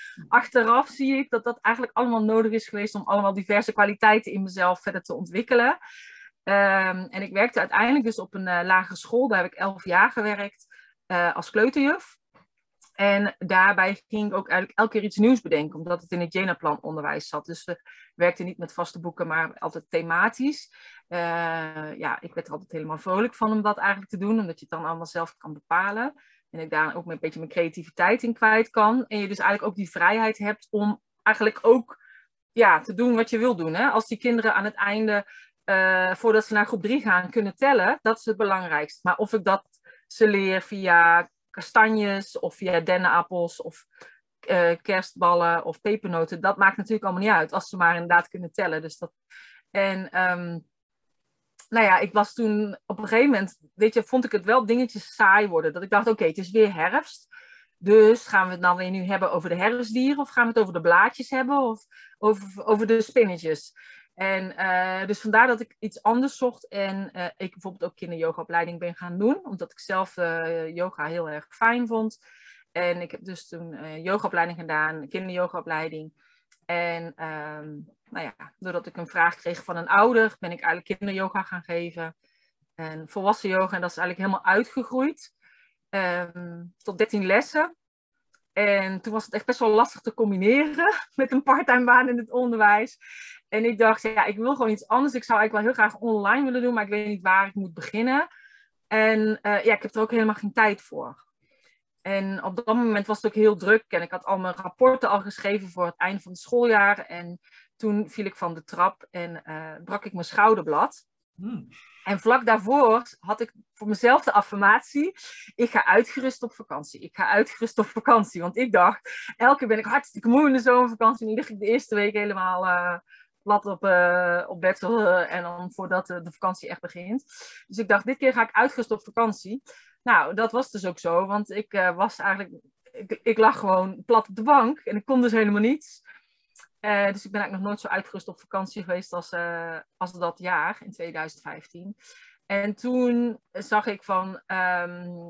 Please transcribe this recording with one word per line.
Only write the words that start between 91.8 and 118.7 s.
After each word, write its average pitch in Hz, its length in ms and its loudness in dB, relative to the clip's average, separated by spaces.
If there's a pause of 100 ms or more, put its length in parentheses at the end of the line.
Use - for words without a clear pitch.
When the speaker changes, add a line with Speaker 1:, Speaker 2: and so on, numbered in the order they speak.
Speaker 1:
baan 247 260 6
in 240 80 -2
het 226 140 -8
onderwijs. 226 640 2 (500)
En 220 180 -2
ik 226 120 0
dacht, 220 240 4
"Ja, 220 240 0
ik 202 120 -4
wil 247 180 0
gewoon 233 160 0
iets 208 160 -6
anders. 262 260 2
Ik 240 100 -6
zou 226 160 2
eigenlijk 214 280 2
wel 254 80 0
heel 214 120 4
graag - 140 -6
online 220 440 0
willen 247 160 -2
doen, 247 120 0
maar 214 100 0
ik 196 60 -8
weet 208 180 -4
niet 202 140 -6
waar 190 260 2
ik 190 80 -12
moet 190 180 -8
beginnen." 247 540 -2 (600)
En, 214 540 0
eh, 208 220 -2
ja, 220 100 4
ik - 80 -4
heb 214 140 -10
er 220 60 0
ook 220 100 -2
helemaal 220 240 0
geen 202 180 -8
tijd 214 280 2
voor. - 420 -14 (800)
En 196 420 -4
op 185 120 -8
dat 233 200 0
moment 220 320 0
was 208 140 -4
het - 40 -4
ook 214 120 -2
heel 214 180 6
druk. 202 320 2
En 170 140 -2
ik 170 100 -10
had - 140 -10
al 190 120 -2
mijn 185 180 -6
rapporten 254 540 2
al 202 120 0
geschreven 196 480 -6
voor 180 160 -6
het 175 120 -8
eind 190 240 -4
van 180 100 -20
het 180 100 -20
schooljaar. 214 580 2
En 175 400 -14 (360)
toen 208 340 -2
viel 202 160 -8
ik 190 100 -10
van 170 180 -8
de 160 100 -16
trap - 480 -2
en, 170 320 -12
eh, 156 300 -14 (100)
brak 190 220 -10
ik 202 80 -14
mijn 175 120 -8
schouderblad. 202 800 2 (300)
Speaker 2:
Hmm. 185 320 -12 (360)
Speaker 1:
En 190 160 -4
vlak 240 260 2
daarvoor 233 580 4 (160)
had 202 220 -6
ik 220 120 -8 (200)
voor 208 140 -12
mezelf 240 360 4
de - 80 -2
affirmatie, 208 800 2 (420)
"Ik 233 140 0
ga - 160 0
uitgerust 247 580 0
op 226 100 -10
vakantie. - 460 -14
Ik - 160 -20
ga 190 120 -2
uitgerust 226 520 0
op 208 60 2
vakantie." 220 560 2
Want 180 160 -6
ik 247 140 -2